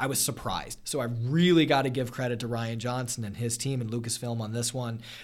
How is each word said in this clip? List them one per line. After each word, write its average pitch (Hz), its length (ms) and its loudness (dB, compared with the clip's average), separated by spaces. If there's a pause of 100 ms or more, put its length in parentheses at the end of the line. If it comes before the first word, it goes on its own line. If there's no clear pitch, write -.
I 135 80 0
was 135 100 0
surprised. 92 640 -2
So - 160 -4
I 123 60 0
really 151 640 6
gotta 135 220 4
give 127 220 0
credit 123 300 -2
to 123 80 -4
Rian 117 300 -2
Johnson 123 460 -4
and 101 120 -6
his 117 200 -2
team 135 240 -2
and 113 80 -2
Lucasfilm 117 520 -4
on 107 120 -4
this 117 220 -2
one, 120 260 -4 (240)